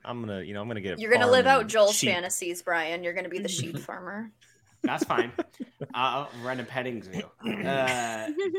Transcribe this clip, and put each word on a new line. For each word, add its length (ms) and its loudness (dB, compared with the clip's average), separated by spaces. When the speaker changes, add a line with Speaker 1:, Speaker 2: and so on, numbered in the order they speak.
Speaker 1:
I'm 160 -8
gonna, 220 -6
you 100 -10
know, 80 -6
I'm 80 -6
gonna 120 -4
get 180 -4
a 20 -8
Speaker 2:
You're 120 2
gonna 180 6
live 160 8
Speaker 1:
farm 140 8
Speaker 2:
out 80 -2
Joel's 280 6
Speaker 1:
sheep." 140 2
Speaker 2:
fantasies, 500 -2
Brian. 440 0
You're 80 -2
gonna 160 -4
be 100 -6
the 100 -4
Speaker 3:
Mm-hmm. 280 -4
Speaker 2:
sheep 20 -4
farmer. 540 -10
Speaker 4:
That's 220 0
fine. 260 0
<laughs> 320 -12
I'll 340 0
run 180 -4
a 40 -6
petting 380 -4
zoo. 200 -8
Speaker 2:
<laughs> 340 -6
Speaker 4:
Uh, 640 0